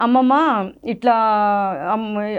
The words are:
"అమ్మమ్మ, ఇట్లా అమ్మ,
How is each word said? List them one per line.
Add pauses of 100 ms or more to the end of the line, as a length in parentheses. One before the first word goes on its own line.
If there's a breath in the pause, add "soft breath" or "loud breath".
"అమ్మమ్మ, (500)
ఇట్లా (800)
అమ్మ, (200)